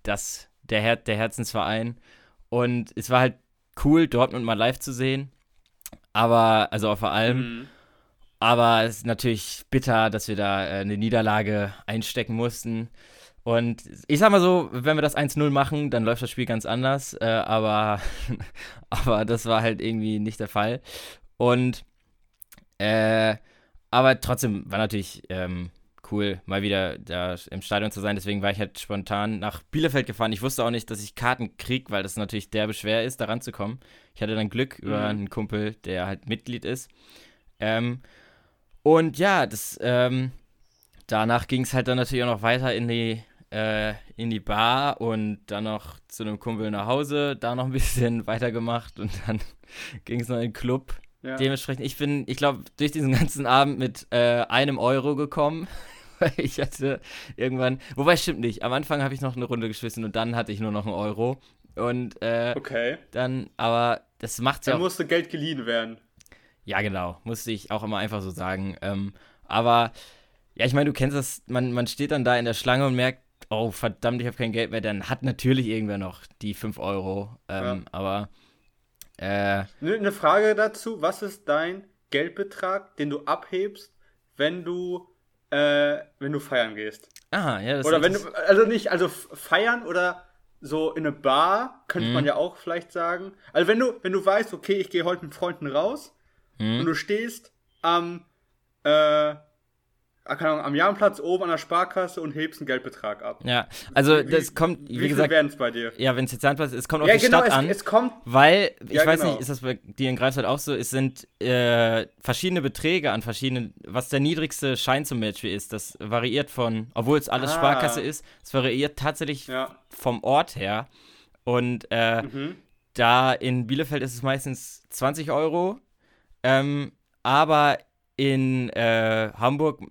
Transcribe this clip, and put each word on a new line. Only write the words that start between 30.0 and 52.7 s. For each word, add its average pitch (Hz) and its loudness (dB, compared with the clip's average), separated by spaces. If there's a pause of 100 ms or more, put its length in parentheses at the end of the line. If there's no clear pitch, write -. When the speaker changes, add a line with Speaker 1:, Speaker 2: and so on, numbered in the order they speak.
Speaker 1:
gefahren. 110 -2
Ich 101 -6
wusste 127 -2
auch 117 0
nicht, 117 -6
dass 104 -8
ich 104 -14
Karten 120 -2
krieg, 131 -4
weil 101 0
das 95 -10
natürlich 104 -6
derbe 107 -2
schwer 113 0
ist, 127 -6
da 113 -2
ranzukommen. 113 -6 (340)
Ich - -12
hatte 107 -2
dann 107 0
Glück 131 -4
über 104 -4
Speaker 2:
Mhm. 104 0
Speaker 1:
einen 104 -4
Kumpel, 107 -4 (100)
der 90 -4
halt 98 -8
Mitglied 120 -6
ist. 127 -8 (720)
Ähm, 117 0 (840)
und 160 4
ja, 180 4
das, - -10
ähm, 127 2 (760)
danach 113 2
ging's 131 0
halt 127 2
dann 127 2
natürlich 123 0
auch 123 0
noch 101 -4
weiter 123 2
in 117 -2
die, 113 -2 (280)
äh, 107 -2 (220)
in 117 -4
die 110 -2
Bar 120 0
und 110 -2
dann 104 -6
noch 107 -8 (100)
zu - -12
einem 107 -4
Kumpel 110 -4
nach 104 -4
Hause, 143 0
da 120 -4
noch 127 -2
ein 131 -2
bisschen 120 2
<laughs> - -
weitergemacht 117 -4
und 101 -4 (160)
dann 110 0 (640)
ging's 117 -6
noch 123 -2
in 117 -2
den 117 -4
Club. 127 -4 (280)
Speaker 2:
Ja. 131 -8
Speaker 1:
Dementsprechend, 131 -2
ich 135 -8
bin, 143 -2
ich 123 -6
glaub, 143 0 (140)